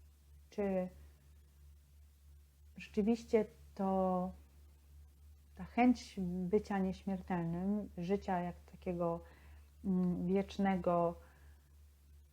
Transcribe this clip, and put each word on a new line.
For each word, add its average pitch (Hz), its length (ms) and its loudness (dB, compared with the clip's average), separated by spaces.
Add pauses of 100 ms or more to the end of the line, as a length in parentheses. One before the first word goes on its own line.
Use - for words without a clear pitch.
(500)
czy 190 400 0 (1900)
rzeczywiście 214 680 2 (300)
to 190 560 0 (1200)
ta 185 80 -12
chęć 240 600 2
bycia 185 560 0
nieśmiertelnym, 190 1160 -2
życia 185 420 0
jak 175 160 -6 (160)
takiego, 170 500 -2 (640)
mm, 180 420 2
wiecznego, 180 920 2 (1120)